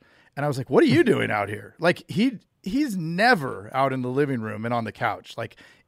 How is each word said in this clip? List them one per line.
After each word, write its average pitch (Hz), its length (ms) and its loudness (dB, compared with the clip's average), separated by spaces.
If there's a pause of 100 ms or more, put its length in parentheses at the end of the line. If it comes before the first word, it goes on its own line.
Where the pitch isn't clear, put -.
(360)
And 143 100 -4
I - 20 -2
was 131 100 -2
like, 147 120 -8
"What 196 140 6
are 311 40 6
you 320 160 6
doing 120 280 2
out 104 180 0
here?" 104 300 -12
Like, 170 280 2
he, 214 320 0 (220)
he's 240 340 -2
never 160 800 0
out 135 180 2
in 131 120 -4
the 123 60 -4
living 135 320 0
room 107 240 -6
and 120 80 -2
on 117 100 0
the 107 80 -6
couch, 101 440 -4
like, 113 200 -8 (320)